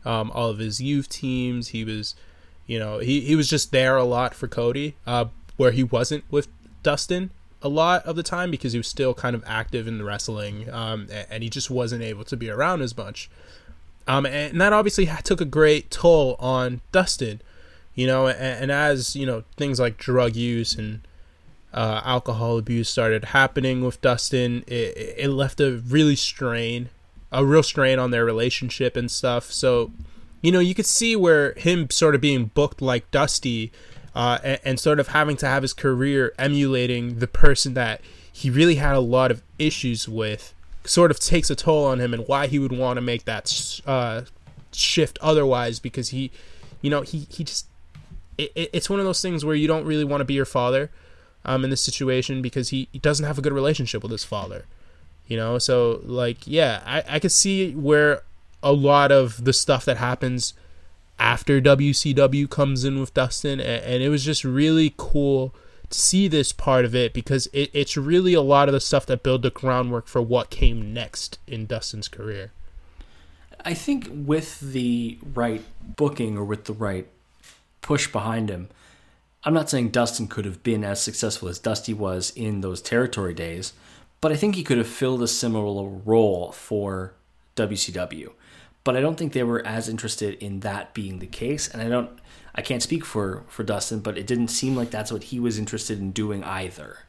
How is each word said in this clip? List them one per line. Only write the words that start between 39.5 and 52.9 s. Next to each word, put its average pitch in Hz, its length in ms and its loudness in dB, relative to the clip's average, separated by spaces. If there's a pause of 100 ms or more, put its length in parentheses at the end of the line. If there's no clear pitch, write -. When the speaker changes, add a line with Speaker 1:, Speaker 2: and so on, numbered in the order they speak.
Speaker 1:
issues 127 500 -2
with 110 460 -6 (300)
sort 170 260 6
of - 80 0
takes - 320 4
a - 40 0
toll 151 300 2
on 131 140 2
him 120 160 -2
and 113 120 -6
why 139 200 0
he 139 100 0
would 135 140 0
wanna 127 300 -2
make 120 240 -4
that 110 220 -6
sh-, - 380 -6
uh, 120 360 -2 (500)
shift - 500 0
otherwise, 131 580 2
because 123 300 -8
he, 131 220 -6 (500)
you 143 80 0
know, 143 120 2
he, 151 280 -8
he - 140 -8
just, - 240 -8 (720)
it, 151 160 -6
it, 165 180 -4
it's - 160 -2
one 196 100 0
of 196 60 0
those 185 160 -2
things 170 240 -2
where 156 100 0
you 151 120 2
don't 160 180 0
really 151 200 0
wanna 143 200 0
be 139 80 -2
your 139 120 2
father, 131 440 0 (560)
um, 131 180 0
in 131 60 0
this 135 140 0
situation 131 580 -2
because 123 280 -4
he, 135 220 -4